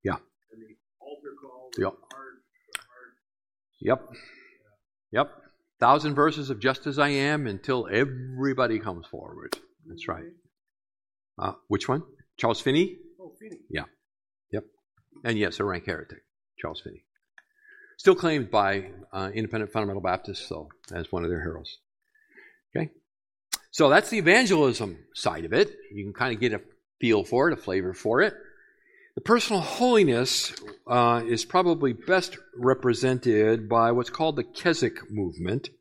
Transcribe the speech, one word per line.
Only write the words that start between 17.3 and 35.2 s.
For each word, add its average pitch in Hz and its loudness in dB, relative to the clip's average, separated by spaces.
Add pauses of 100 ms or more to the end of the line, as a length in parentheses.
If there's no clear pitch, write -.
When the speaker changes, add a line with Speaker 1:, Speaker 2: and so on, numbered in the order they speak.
Speaker 1:
Still 190 8
claimed 151 0
by, 98 0 (240)
uh, 95 -4
independent 110 -4
fundamental 101 -4
Baptists, 92 -4
though, 78 -10 (240)
as 85 -8
one 87 -4
of 85 -2
their 85 -2
heroes. 80 -10 (1000)
Okay? 156 -4 (840)
So 151 6
that's 170 4
the 226 0
evangelism 156 4 (160)
side 82 -4
of 82 -6
it. 170 2 (160)
You 101 -10
can 101 -10
kinda 127 -4
get 107 -2
a 101 -6 (400)
feel 110 4
for 135 2
it, 151 -2
a - -16
flavor 92 -2
for 117 0
it. 208 2 (800)
The - -10
personal 220 2
holiness, 165 2 (340)
uh, 120 4
is 113 -2
probably 165 2
best 180 0 (180)
represented 120 2
by 113 4
what's 120 -2
called 160 -2
the 127 -4
Keswick - -2
movement. 98 -4 (120)